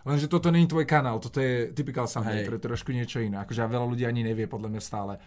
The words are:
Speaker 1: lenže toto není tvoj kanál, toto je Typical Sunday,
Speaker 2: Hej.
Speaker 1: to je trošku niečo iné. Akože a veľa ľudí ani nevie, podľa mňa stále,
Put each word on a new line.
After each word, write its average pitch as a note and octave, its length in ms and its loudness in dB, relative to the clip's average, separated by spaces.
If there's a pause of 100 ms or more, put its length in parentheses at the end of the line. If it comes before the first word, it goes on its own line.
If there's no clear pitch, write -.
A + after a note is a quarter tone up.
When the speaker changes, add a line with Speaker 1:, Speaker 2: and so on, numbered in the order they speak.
Speaker 1:
lenže C#3+ 240 0
toto E3+ 220 2
není E3+ 180 8
tvoj D#3+ 180 4
kanál, C3 360 2
toto B2 180 -6
je B2+ 320 2
Typical B2 380 -4
Sunday, A2 320 -2
Speaker 2:
Hej. G2+ 80 -2
Speaker 1:
to A2+ 80 -2
je - 80 -6
trošku A#2 260 -4
niečo B2 300 -2
iné. G#2 180 -2
Akože G#2 220 -6
a A2+ 80 2
veľa B2 180 0
ľudí A#2+ 180 0
ani A#2+ 200 0
nevie, A2+ 240 0
podľa G#2+ 240 -6
mňa G#2+ 80 -6
stále, G2+ 480 -6